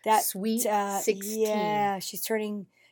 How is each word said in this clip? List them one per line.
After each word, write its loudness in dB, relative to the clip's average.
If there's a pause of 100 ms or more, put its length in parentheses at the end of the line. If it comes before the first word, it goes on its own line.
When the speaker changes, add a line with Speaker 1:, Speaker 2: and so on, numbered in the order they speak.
Speaker 1:
That, 4
Speaker 2:
Sweet -2
Speaker 1:
uh, 0
Speaker 2:
Sixteen. 0
Speaker 1:
yeah, 0
she's -8
turning, -2 (260)